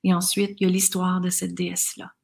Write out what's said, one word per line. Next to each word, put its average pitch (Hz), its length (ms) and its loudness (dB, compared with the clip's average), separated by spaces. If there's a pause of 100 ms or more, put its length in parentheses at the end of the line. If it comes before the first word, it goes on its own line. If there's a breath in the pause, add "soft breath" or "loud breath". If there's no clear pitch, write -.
Et 185 80 6
ensuite, 202 480 0
il 196 40 2
y 190 40 4
a 180 40 4
l'histoire 185 500 0
de 180 80 0
cette 180 240 -4
déesse-là. 180 600 -6 (100)